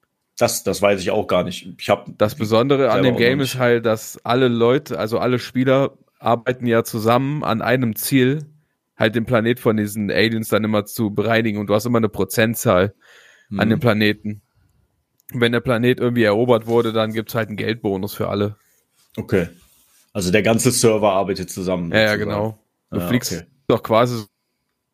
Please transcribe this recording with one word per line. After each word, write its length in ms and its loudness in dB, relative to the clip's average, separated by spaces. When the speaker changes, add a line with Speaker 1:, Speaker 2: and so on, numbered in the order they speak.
Speaker 1:
Das, 260 0
das 160 -4
weiß 220 2
ich 80 -4
auch 160 -2
gar 180 0
nicht. 240 -10
Ich 120 -4
hab 160 0
Speaker 2:
Das 180 0
Besondere 560 0
an 120 2
Speaker 1:
selber 60 4
Speaker 2:
dem 60 2
Speaker 1:
auch 40 -2
Speaker 2:
Game 200 2
Speaker 1:
noch 60 -2
Speaker 2:
ist 100 -4
Speaker 1:
nicht. 60 -6
Speaker 2:
halt, 240 2
dass 400 -2
alle 240 2
Leute, 500 2
also 200 -2
alle 200 0
Spieler 540 0
arbeiten 480 -2
ja 180 2
zusammen 600 0
an 160 -2
einem 340 0
Ziel, 520 0
halt 180 0
den 120 -2
Planet 340 0
von 160 2
diesen 340 -4
Aliens 380 0
dann 160 0
immer 220 0
zu 240 -4
bereinigen 480 0
und 80 -6
du 80 0
hast 100 0
immer 140 0
eine 100 0
Prozentzahl 880 0
an 140 0
Speaker 1:
Mhm. 20 4
Speaker 2:
dem 100 2
Planeten. 600 0
Wenn 180 2
der 80 0
Planet 400 0
irgendwie 240 2
erobert 420 4
wurde, 260 2
dann 200 -2
gibt's 220 -6
halt 140 -2
einen 100 -10
Geldbonus 560 -4
für 140 -4
alle. 280 -2
Speaker 1:
Okay. 320 0
Also 180 -2
der 100 4
ganze 280 2
Server 420 2
arbeitet 380 -4
zusammen, 420 -6
Speaker 2:
Ja, 80 2
ja, 120 4
Speaker 1:
sozusagen. 180 -2
Speaker 2:
genau. 280 -4
Du 100 -4
Speaker 1:
Ah, 80 -4
Speaker 2:
fliegst 240 -2
Speaker 1:
okay. 140 -8
Speaker 2:
doch 140 2
quasi 420 0